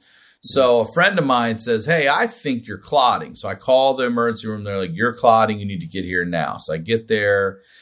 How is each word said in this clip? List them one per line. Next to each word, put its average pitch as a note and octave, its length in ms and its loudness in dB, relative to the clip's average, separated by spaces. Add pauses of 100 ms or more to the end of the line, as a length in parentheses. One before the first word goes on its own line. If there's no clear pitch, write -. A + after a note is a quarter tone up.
(420)
So B2 380 4
a A2 120 -2
friend F#3 260 2
of D#3 60 0
mine A#2+ 320 2
says, A2+ 300 -2
"Hey, D3+ 240 2
I G3 160 2
think C3+ 400 -6
you're G#2 100 -10
clotting." A#2 600 0
So G#2 120 -8
I F#2+ 60 -4
call C3 400 2
the B2+ 100 -2
emergency A#2 440 -2
room. G#2+ 160 -8
They're G2+ 140 -4
like, F#2 140 -4
"You're A2+ 220 -2
clotting. A2 460 4
You G2+ 40 -8
need G2 160 -6
to - 60 -10
get F#2 180 -8
here F2+ 220 -2
now." E2 320 -4
So - 160 -6
I - 20 -6
get A2+ 320 -4
there. G2+ 520 0 (220)